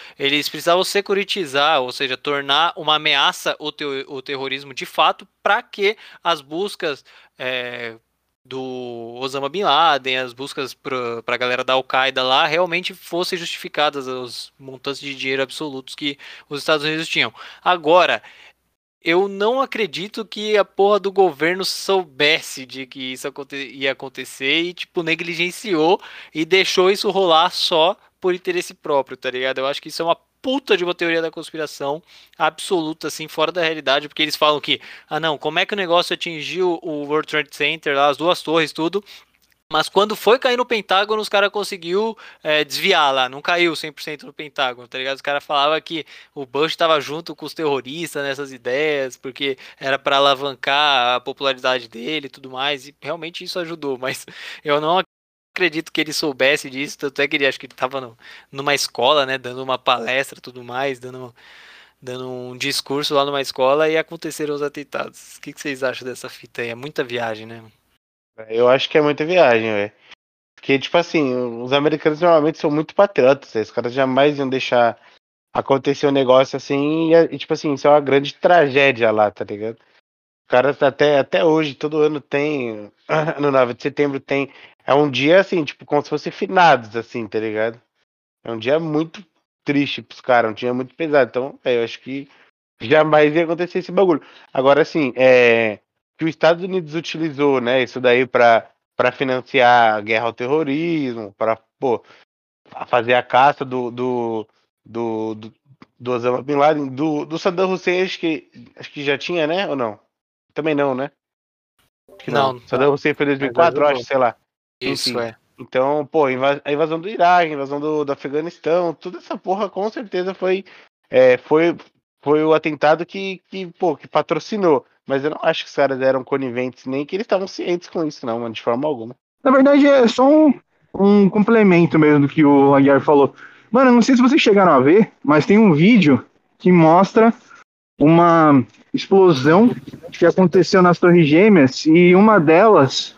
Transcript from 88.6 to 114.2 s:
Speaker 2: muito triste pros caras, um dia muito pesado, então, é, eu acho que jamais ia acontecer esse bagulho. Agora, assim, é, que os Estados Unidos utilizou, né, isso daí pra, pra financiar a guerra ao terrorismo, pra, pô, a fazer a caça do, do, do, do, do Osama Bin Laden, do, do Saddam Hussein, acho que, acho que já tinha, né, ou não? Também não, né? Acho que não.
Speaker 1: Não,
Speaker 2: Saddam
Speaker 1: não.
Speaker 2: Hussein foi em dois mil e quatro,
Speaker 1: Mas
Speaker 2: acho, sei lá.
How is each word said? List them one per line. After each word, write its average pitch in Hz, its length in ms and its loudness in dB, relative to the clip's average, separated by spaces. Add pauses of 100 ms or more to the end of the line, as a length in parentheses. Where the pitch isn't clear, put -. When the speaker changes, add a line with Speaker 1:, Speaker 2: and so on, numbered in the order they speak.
Speaker 2:
muito 165 440 -4 (400)
triste 143 380 -2
pros - 200 -20
caras, 117 300 2
um - 20 -10
dia 123 200 -4
muito 127 220 -8
pesado, 147 340 0
então, 127 340 -8
é, 123 140 0
eu 117 60 0
acho 113 160 -8
que 139 280 -12 (540)
jamais 151 540 4
ia 170 80 2
acontecer 170 360 -4
esse 175 120 -8
bagulho. 180 300 2 (320)
Agora, 139 280 4
assim, 151 340 -2
é, 120 640 4 (380)
que 160 80 -4
os 160 40 -2
Estados 165 340 0
Unidos 180 320 -6
utilizou, 147 680 -2
né, 123 200 0
isso 123 200 -6
daí 123 260 4
pra, 117 420 4 (260)
pra 123 140 0
financiar 123 840 2
a 107 60 -4
guerra 113 240 -2
ao 117 80 -4
terrorismo, 139 1040 -4
pra, 110 200 -2 (220)
pô, 120 240 -2 (680)
a - 120 -12
fazer 120 280 0
a 123 100 2
caça 139 400 2
do, 127 260 -6
do, 120 580 -4 (380)
do, 110 500 -6
do, 110 180 -18 (440)
do 123 140 -8
Osama 123 300 -2
Bin 139 140 -4
Laden, 147 320 2
do, 147 380 -4
do 156 140 -8
Saddam 185 320 -2
Hussein, 180 300 -2
acho 185 180 -6
que, 160 320 -6 (240)
acho - 160 -20
que 147 120 -12
já 139 140 -2
tinha, 165 300 -4
né, 180 200 -2
ou 147 100 -4
não? 110 200 -6 (560)
Também 151 220 -2
não, 143 180 0
né? 135 180 -8 (960)
Acho - 160 -20
que 127 60 -10
não. 127 220 0
Speaker 1:
Não, 123 140 -20
Speaker 2:
Saddam 131 200 0
Speaker 1:
não. 143 80 2
Speaker 2:
Hussein 147 180 -2
foi 147 120 -4
em 143 40 0
dois 135 100 -2
mil 139 120 -4
e - 20 -12
quatro, 151 280 2
Speaker 1:
Mas 143 180 2
Speaker 2:
acho, 120 40 -10
sei 135 140 -2
lá. 120 180 2 (460)